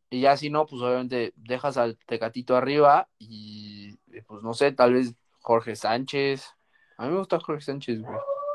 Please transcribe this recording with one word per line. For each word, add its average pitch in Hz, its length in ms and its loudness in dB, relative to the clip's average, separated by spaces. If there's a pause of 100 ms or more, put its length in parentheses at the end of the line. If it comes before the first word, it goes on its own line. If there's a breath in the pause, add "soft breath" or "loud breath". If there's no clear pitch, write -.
(120)
y 127 100 -2
ya 139 160 6
si 147 140 -6
no, 156 160 2
pues 135 160 -10
obviamente 123 540 -2
dejas 127 400 -4
al 117 280 0
Tecatito 113 500 -2
arriba 143 640 6
y, 107 800 -18 (100)
y, - 200 -20
pues 107 160 -16
no 113 100 -6
sé, 139 200 2
tal 123 200 6
vez 127 220 2 (240)
Jorge 113 360 0
Sánchez. 135 720 -2 (520)
A 113 80 -8
mí 147 80 -4
me 185 40 -2
gusta 185 220 -2
Jorge 151 240 -6
Sánchez, 127 380 -6
güey. 113 160 -10 (380)